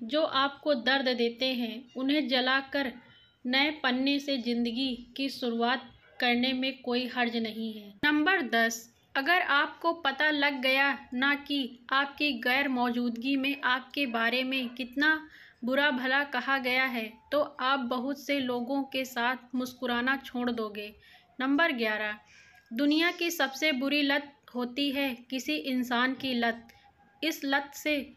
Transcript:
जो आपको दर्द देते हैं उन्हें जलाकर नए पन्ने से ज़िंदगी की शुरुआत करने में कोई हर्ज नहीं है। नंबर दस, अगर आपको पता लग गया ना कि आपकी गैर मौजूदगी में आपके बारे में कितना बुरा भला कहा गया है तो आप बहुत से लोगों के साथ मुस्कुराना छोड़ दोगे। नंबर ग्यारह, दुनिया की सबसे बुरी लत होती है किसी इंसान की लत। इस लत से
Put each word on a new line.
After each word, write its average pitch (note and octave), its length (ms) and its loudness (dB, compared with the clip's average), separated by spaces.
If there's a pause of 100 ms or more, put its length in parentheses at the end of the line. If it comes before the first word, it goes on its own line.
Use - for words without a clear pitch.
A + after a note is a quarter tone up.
जो C4+ 180 0
आपको C#4+ 540 0
दर्द B3+ 420 2
देते A#3+ 360 0
हैं A#3+ 300 -4 (120)
उन्हें C4+ 320 2
जलाकर C4 680 0 (520)
नए C4+ 260 2 (120)
पन्ने C4 360 2
से C#4 200 -2
ज़िंदगी A#3+ 540 -2 (240)
की C4+ 120 -2
शुरुआत A#3+ 600 -2 (300)
करने B3 340 2
में C4 280 -2
कोई B3 260 -2
हर्ज A#3 300 0
नहीं A3 360 -4
है। G#3 200 -16 (120)
नंबर D4+ 440 4
दस, A3+ 380 2 (280)
अगर E4 260 4
आपको D#4 540 2
पता D4+ 340 0
लग C#4+ 320 0
गया C4+ 260 4 (260)
ना C#4 240 2
कि C#4 420 -4 (120)
आपकी C#4 480 0
गैर C4 300 2
मौजूदगी A#3+ 640 0
में C#4 280 -2
आपके B3+ 440 0
बारे A#3 360 0
में C4 260 -2
कितना C4 400 -2 (560)
बुरा C4+ 260 4
भला C4 340 0
कहा C4+ 340 0
गया B3+ 260 2
है A#3 240 -4 (220)
तो D4 100 2
आप C4+ 380 0 (100)
बहुत C4 320 -2
से C#4+ 180 0
लोगों B3 460 -2
के C4 200 -4
साथ B3 500 -4
मुस्कुराना B3+ 600 -2
छोड़ B3 340 -4
दोगे। G#3+ 420 -6 (460)
नंबर C#4+ 320 4
ग्यारह, G#3+ 460 -2 (540)
दुनिया D4+ 400 2
की F4 200 -2
सबसे D4 420 0
बुरी C#4 280 0
लत C#4+ 300 0 (240)
होती B3 360 -2
है C4+ 220 -2 (160)
किसी C4+ 260 -4
इंसान B3+ 600 0
की C4 200 -4
लत। A#3 320 0 (540)
इस D#4 240 -2
लत C#4 300 0
से D4+ 220 0 (200)